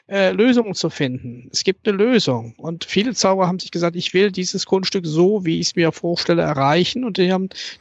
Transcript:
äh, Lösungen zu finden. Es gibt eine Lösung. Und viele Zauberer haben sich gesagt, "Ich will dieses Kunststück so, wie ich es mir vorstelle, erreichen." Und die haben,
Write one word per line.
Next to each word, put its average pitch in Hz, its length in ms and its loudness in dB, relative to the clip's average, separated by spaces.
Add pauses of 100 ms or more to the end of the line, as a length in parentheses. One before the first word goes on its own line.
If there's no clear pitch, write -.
äh, 190 240 2
Lösungen 226 440 2
zu 160 160 -2
finden. 127 600 -6
Es - 120 -4
gibt - 240 -2
eine 196 100 0
Lösung. 156 600 2
Und 165 280 -10
viele 214 300 -2
Zauberer 190 320 2
haben 180 120 -2
sich - 120 -12
gesagt, 170 240 -2
"Ich - 180 -6
will 202 180 2
dieses 185 360 -6
Kunststück 190 400 -2
so, 180 380 2
wie 170 140 0
ich 165 100 -2
es - 60 -8
mir 165 160 2
vorstelle, 170 520 0
erreichen." 156 600 2
Und 214 140 -4
die 185 160 2
haben, 190 160 -2 (320)